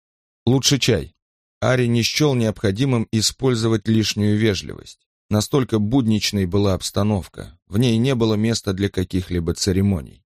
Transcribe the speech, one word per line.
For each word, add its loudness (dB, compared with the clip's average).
«Лучше 2
чай». -2
Ари 0
не 2
счел 0
необходимым 0
использовать 0
лишнюю 0
вежливость. -4
Настолько 0
будничной 0
была 0
обстановка, -4
в -4
ней 4
не 0
было 2
места -2
для -2
каких-либо -4
церемоний. -2